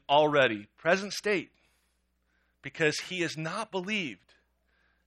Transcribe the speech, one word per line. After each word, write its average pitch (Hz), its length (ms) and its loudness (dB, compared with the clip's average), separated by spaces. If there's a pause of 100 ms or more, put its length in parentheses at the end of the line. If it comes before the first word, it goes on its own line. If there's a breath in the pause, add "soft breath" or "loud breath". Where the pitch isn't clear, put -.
already, 139 600 4 (100)
present 190 340 0
state, 196 380 -4 (1120)
because 151 360 -2 (120)
he 180 120 -6
is 143 140 -4
not 170 360 -8
believed 180 640 -6 (720)